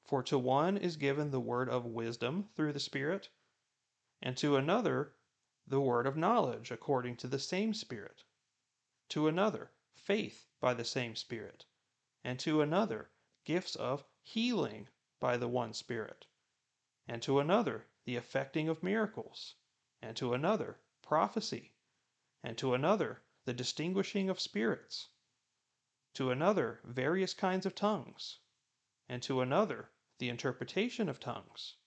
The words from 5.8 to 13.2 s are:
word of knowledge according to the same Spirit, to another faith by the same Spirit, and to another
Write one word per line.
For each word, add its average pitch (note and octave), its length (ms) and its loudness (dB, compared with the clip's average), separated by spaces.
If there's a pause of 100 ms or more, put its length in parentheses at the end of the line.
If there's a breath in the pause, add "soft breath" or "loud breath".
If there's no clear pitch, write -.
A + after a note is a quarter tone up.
word B2 260 4
of C3+ 80 0
knowledge D#3+ 560 2
according B2 460 -2
to - 100 -8
the C3+ 120 -2
same G#3 340 0
Spirit, - 500 -10 (840)
to D3+ 180 2
another E3+ 440 0 (200)
faith - 560 -4 (140)
by B2+ 120 4
the A#2 120 -4
same A#2 320 -2
Spirit, - 480 -10 (580)
and B2+ 160 -4
to D#3 220 4
another D#3 480 0 (360)